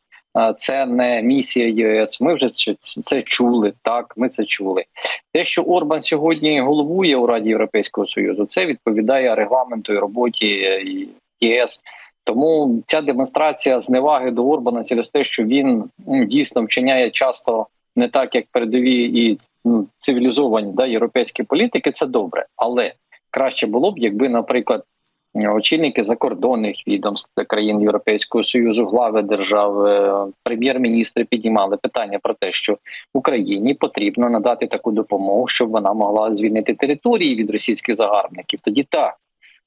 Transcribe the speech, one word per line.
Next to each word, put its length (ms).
е, 180
це 300
не 360
місія 460
Є 340
С, 180
ми 140
вже 140
це, 320
це 420
чули, 500
так, 340
ми 120
це 160
чули. 400
Те, 120
що 180
Орбан 400
сьогодні 580
головує 560
у 100
Раді 220
Європейського 580
Союзу, 380
це 220
відповідає 680
регламенту 580
і 60
роботі, 480
е, 340
і 280
Є 220
С. 200
Тому 640
ця 140
демонстрація 800
зневаги 500
до 180
Орбана 360
через 240
те, 160
що 200
він, 400
м, 180
дійсно 380
вчиняє 460
часто 560
не 120
так, 260
як 180
передові 520
і, 340
ну, 220
цивілізовані, 760
да, 140
європейські 560
політики, 480
це 160
добре. 400
Але 360
краще 360
було 240
б, 80
якби, 300
наприклад, 560
очільники 720
закордонних 720
відомств 600
країн 340
Європейського 640
Союзу, 420
глави 360
держав, 640
е, 400
прем'єр-міністри 800
піднімали 520
питання 460
про 120
те, 180
що 260
Україні 600
потрібно 560
надати 360
таку 260
допомогу, 560
щоб 220
вона 220
могла 420
звільнити 400
території 640
від 140
російських 460
загарбників. 640
Тоді 200
так, 320